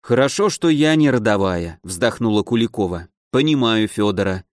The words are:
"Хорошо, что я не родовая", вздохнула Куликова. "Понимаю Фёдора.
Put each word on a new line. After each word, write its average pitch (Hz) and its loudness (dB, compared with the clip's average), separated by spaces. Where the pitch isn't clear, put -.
"Хорошо, 196 2
что 170 -2
я 151 2
не 151 4
родовая", 98 0
вздохнула 104 -2
Куликова. 101 -2
"Понимаю 127 2
Фёдора. 98 -2